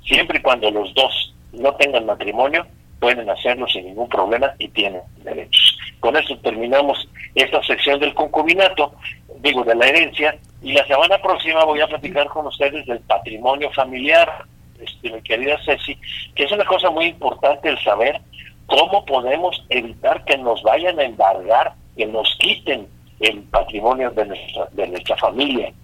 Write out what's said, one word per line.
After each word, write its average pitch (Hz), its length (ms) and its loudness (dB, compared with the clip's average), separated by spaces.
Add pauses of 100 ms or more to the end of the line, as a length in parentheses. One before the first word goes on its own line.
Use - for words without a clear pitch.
siempre 165 340 0
y - 40 -4
cuando 113 280 2
los 104 240 -4
dos - 400 0 (180)
no 131 220 0
tengan 131 320 0
matrimonio, 120 600 0 (340)
pueden 120 280 0
hacerlo 123 400 -2
sin 92 160 -4
ningún 107 240 -8
problema 107 500 0
y 104 100 -10
tienen 95 340 -4 (200)
derechos. - 560 2 (220)
Con 120 160 2
eso 143 220 -2
terminamos 123 680 0 (280)
esta 135 300 2
sección 143 360 0
del 143 140 -2
concubinato, 156 800 2 (460)
digo, 131 240 0
de 113 100 4
la 120 120 4
herencia, 151 520 2 (240)
y 135 100 -8
la 139 140 4
semana 170 320 4
próxima 165 460 2
voy 151 180 2
a 156 40 2
platicar 147 420 -2
con 156 180 -6
ustedes 143 400 -2
del 123 140 -6
patrimonio 120 720 -2
familiar, 135 760 2 (340)
este, - 300 -10
mi 113 120 -12
querida 127 420 -2
Ceci, - 340 -4 (360)
que - 100 0
es 151 80 -2
una 208 120 0
cosa 180 260 2
muy 165 160 0
importante 151 600 0
el 135 140 0
saber 120 380 2 (460)
cómo 196 380 4
podemos 143 640 0
evitar 127 560 -2
que 139 120 2
nos 117 260 -2
vayan 156 360 2
a 143 60 2
embargar, 107 680 2 (220)
que 107 100 -2
nos 110 320 -2
quiten - 480 -2 (340)
el 107 240 -2
patrimonio 117 680 0
de 107 160 -2
nuestra, - 460 -10
de - 160 -4
nuestra - 280 -4
familia. 123 560 -2 (100)